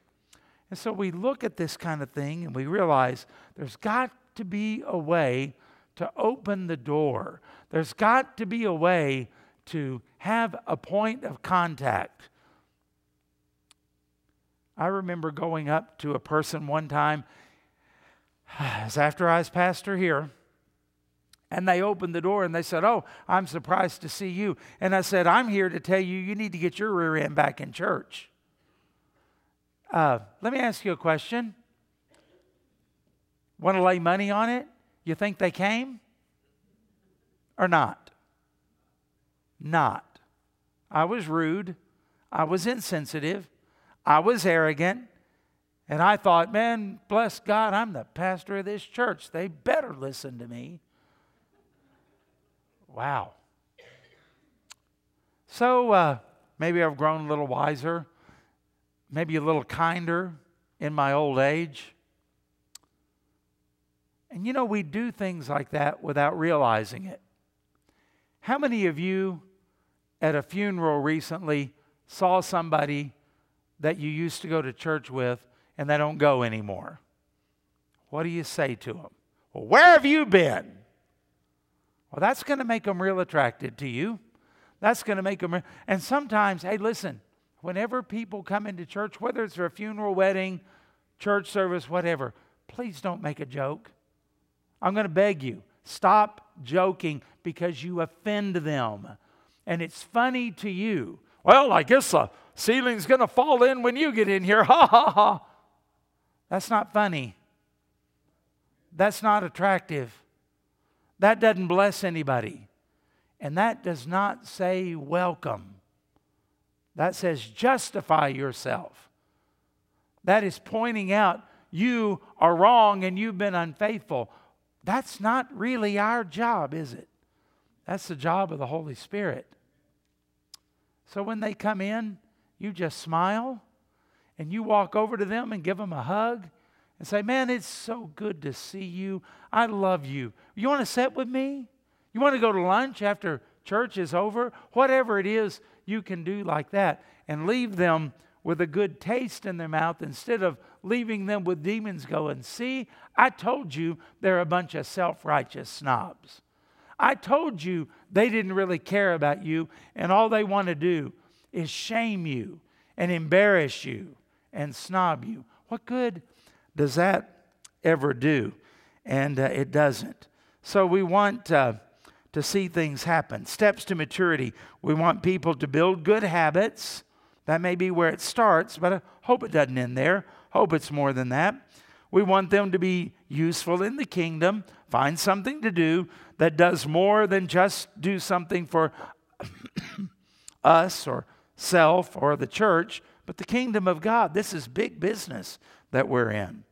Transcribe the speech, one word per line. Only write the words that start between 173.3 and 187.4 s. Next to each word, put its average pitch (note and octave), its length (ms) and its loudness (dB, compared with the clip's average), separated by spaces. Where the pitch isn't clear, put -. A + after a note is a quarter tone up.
Steps G3+ 400 0
to G3 100 -4
maturity. D#3 600 -2
We D#3 140 0
want E3 280 2
people E3+ 320 0
to C#3+ 140 -4
build E3 340 2
good G#3 200 -2
habits. E3+ 800 0
That D#3+ 160 0
may F3+ 140 0
be F#3 160 0
where E3+ 180 4
it D3+ 140 -2
starts, G3 560 2
but F3 140 2
I F#3+ 80 -2
hope B3 200 2
it G3 100 -8
doesn't C#3 240 2
end B2+ 220 -2
there. F3 260 2
Hope F3+ 220 4
it's D3+ 180 0
more C#3+ 220 0
than B2+ 160 -2
that. F3 400 0
We F#3+ 120 6
want F#3+ 280 4
them G3+ 220 4
to F#3 60 2
be F3+ 340 0
useful E3 540 0
in A3+ 140 -2
the C#4+ 100 -4
kingdom. E3+ 580 0
Find C#3+ 300 0
something G3+ 420 -2
to A3 100 0
do E3+ 380 2
that D#3+ 180 2
does E3+ 300 4
more G3 400 4
than F#3 220 0